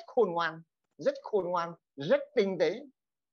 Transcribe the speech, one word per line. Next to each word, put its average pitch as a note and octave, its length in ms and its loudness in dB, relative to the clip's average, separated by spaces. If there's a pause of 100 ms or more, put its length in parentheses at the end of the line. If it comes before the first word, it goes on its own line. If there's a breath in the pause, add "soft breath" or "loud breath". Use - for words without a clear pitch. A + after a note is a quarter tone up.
khôn G3+ 260 2
ngoan, E3 300 -2 (340)
rất E3 260 0
khôn F3+ 280 0
ngoan, E3+ 220 -2 (240)
rất F#3 240 2 (140)
tinh G3 260 2
tế. G3 200 2 (520)